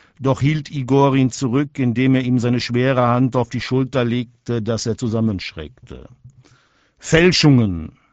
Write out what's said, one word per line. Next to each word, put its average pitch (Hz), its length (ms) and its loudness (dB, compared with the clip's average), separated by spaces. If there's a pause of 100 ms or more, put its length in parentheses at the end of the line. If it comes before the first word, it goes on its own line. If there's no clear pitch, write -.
(200)
doch 131 220 -2
hielt 151 300 0
Igor 135 440 2
ihn 131 160 2
zurück, 139 480 -4
indem 131 360 2
er 131 80 0
ihm 123 160 0
seine 123 200 0
schwere 123 480 0
Hand 123 280 0
auf 123 140 0
die 120 120 -6
Schulter 127 440 -2
legte, 120 560 -4
dass 110 240 -4
er 110 120 -4
zusammenschreckte. 104 1120 -6 (920)
"Fälschungen", 131 920 2 (200)